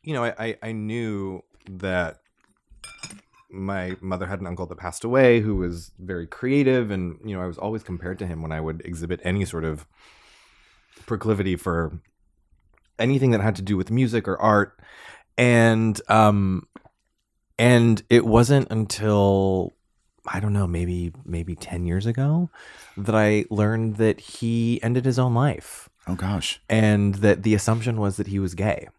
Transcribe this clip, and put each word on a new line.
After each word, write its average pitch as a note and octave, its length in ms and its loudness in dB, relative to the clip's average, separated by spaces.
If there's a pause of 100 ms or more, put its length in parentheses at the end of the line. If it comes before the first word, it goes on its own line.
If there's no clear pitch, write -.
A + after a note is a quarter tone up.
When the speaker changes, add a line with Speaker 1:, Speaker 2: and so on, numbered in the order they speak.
Speaker 1:
you D3+ 100 -8
know, A#2+ 120 -2
I, A#2 120 -4
I, A2+ 260 -8
I A2+ 100 -10
knew G#2+ 680 -6 (280)
that F2+ 480 -4 (1300)
my F#2+ 520 -8
mother F#2 260 -6
had F#2+ 140 -8
an F#2 60 -10
uncle F2 180 -8
that F2 120 -16
passed - 280 -10
away B2 340 4
who G#2 160 -2
was F2 440 -6
very F2+ 280 -10
creative, C3 640 0
and, F2+ 320 -6
you G#2 120 -10
know, F#2 60 -6
I F#2 60 -6
was E2 100 -10
always G#2+ 260 -8
compared F2+ 360 -10
to G2 80 -8
him D#2+ 140 -8
when D#2+ 100 -8
I D#2 80 -6
would D#2+ 260 -6
exhibit E2+ 380 -8
any F#2+ 220 -2
sort E2 180 -8
of D#2 240 -8 (1160)
proclivity G2+ 500 -2
for E2+ 380 -4 (1040)
anything C3 320 2
that A2 80 4
had G#2 160 0
to F#2+ 60 -10
do G2 160 -2
with F#2 140 -4
music A#2 360 0
or F#2 140 -2
art. G#2 360 2 (600)
And, A2+ 600 4 (100)
um, G#2 580 4 (920)
and A#2 520 6
it A#2+ 160 6
wasn't A#2+ 440 4
until, G2 1040 2 (540)
I - 140 -6
don't G#2 120 0
know, G2 140 0
maybe, F2 460 -4 (120)
maybe E2 300 -6
ten F2 300 -8
years F#2 200 -2
ago C#3+ 440 0 (480)
that G2+ 180 -2
I G#2+ 340 2
learned G#2+ 480 0
that A2 220 2
he A#2 640 -2
ended A#2+ 220 0
his B2+ 140 2
own B2+ 140 2
life. - 540 -2 (200)
Speaker 2:
Oh, F2+ 80 -4
gosh. F#2+ 540 -4
Speaker 1:
And G#2 460 4
that G2+ 280 2
the G#2+ 120 2
assumption A2+ 440 -2
was G2+ 180 -2
that G2+ 100 -4
he G2 120 -4
was F2+ 140 -4
gay. F#2+ 340 -4 (120)